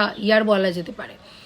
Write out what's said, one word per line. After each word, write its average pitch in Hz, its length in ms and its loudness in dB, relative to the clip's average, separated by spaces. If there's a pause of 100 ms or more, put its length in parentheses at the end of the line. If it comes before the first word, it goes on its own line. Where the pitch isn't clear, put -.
(180)
ইয়ার 214 260 2
বলা 196 280 2
যেতে 170 200 -8
পারে, - 220 -14 (320)